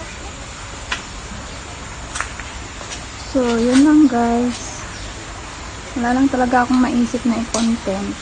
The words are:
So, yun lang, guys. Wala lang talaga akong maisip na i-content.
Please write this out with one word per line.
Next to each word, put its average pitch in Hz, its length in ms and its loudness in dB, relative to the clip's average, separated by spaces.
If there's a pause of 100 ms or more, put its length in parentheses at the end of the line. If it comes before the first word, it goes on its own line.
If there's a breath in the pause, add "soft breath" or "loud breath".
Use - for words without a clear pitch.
(3250)
So, 262 80 4 (160)
yun 254 240 4
lang, 302 240 8
guys. 233 720 0 (1200)
Wala 240 160 2
lang 269 160 6
talaga 247 320 4
akong 254 160 6
maisip 240 480 4
na 226 80 4
i-content. 220 880 0